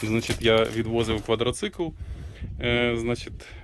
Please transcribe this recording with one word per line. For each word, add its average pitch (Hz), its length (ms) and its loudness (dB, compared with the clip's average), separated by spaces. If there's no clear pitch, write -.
значить, 113 400 0
я 113 220 6
відвозив 113 580 0
квадроцикл, 123 640 0
е, 120 360 2
значить, 117 500 -4